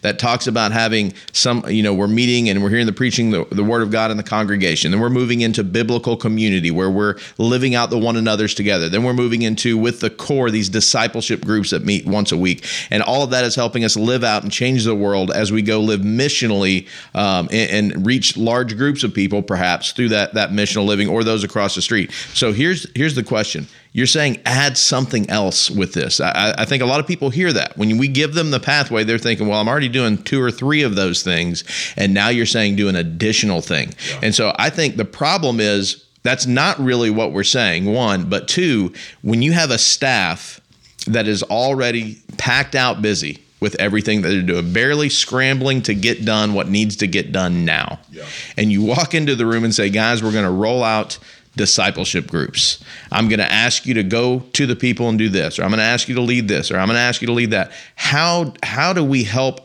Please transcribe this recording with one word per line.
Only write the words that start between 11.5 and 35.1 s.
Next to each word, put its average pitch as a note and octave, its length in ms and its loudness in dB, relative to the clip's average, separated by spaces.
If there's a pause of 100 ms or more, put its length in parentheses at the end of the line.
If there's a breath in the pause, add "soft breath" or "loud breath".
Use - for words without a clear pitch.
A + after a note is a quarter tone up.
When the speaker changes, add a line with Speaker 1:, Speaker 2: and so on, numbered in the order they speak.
Speaker 1:
that F2 120 -2
meet G2+ 220 0
once G2+ 260 0
a E2 60 0
week." F2+ 260 0 (280 loud breath)
And G#2+ 100 2
all C3 220 0
of B2 80 -2
that B2+ 120 2
is A#2+ 120 0
helping A#2+ 280 0
us A2 140 0
live A#2 260 0
out G#2+ 200 0
and G2+ 80 -4
change B2+ 320 0
the A2+ 100 2
world G2+ 380 0
as G2+ 200 0
we G#2+ 120 2
go G#2+ 160 2
live G#2+ 220 2
missionally, G#2 880 0 (280 loud breath)
um, F#2+ 360 0
and, G#2 420 2
and F#2 120 -2
reach B2 320 0
large A#2 400 0
groups C#3 260 0
of G#2 120 -2
people, G2+ 260 0
perhaps, F2+ 520 -2
through B2 160 0
that, G#2 260 0
that G2+ 160 0
missional G2+ 340 0
living G#2 240 2
or A2 140 0
those A2 200 0
across G2+ 300 -2
the F2+ 80 -4
street. G#2 300 0 (240 loud breath)
So A#2 180 2
here's, D#3+ 320 0 (100)
here's C#3+ 200 0
the B2+ 80 -2
question. G#2+ 420 -2 (280 loud breath)
You're B2 140 0
saying D3 380 0
add C3 320 2
something B2 520 0
else G2 420 0
with F#2+ 220 0
this. - 260 0
I, - 120 0
I, G2+ 320 0
I - 20 0
think C3 180 0
a - 20 0
lot C3 140 2
of D3 80 -4
people E3 220 -2
hear E3 240 0
that. F2+ 240 -2
When G#2+ 200 2
we C#3 120 2
give C#3+ 240 0
them D#3+ 180 0
the C3 80 0
pathway, B2+ 460 0
they're A#2 120 0
thinking, A2 300 0
"Well, G#2 140 0
I'm G#2+ 80 0
already C#3 180 0
doing A#2+ 300 0
two - 240 -2
or B2 100 0
three D3 320 0
of A2 120 0
those F#2 280 0
things." E2+ 400 -2 (320 loud breath)
And G2+ 180 2
now G2+ 140 4
you're A#2 180 2
saying G#2 300 0
do G2+ 140 2
an F#2 80 2
additional F2 640 0
thing. D2 320 -4 (160 loud breath)
Speaker 2:
Yeah. - 120 -8
Speaker 1:
And A2 140 0
so A2 240 2
I C3+ 100 2
think D3+ 280 -2
the G#2+ 80 -2
problem D3 560 0